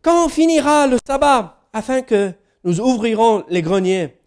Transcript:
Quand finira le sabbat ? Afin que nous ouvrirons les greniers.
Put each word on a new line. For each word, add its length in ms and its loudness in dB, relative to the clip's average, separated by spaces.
Quand 260 2
finira 580 2
le 200 0
sabbat ? 500 0
Afin 300 -4
que 300 -2
nous 180 -2
ouvrirons 680 0
les 140 -2
greniers. 640 -2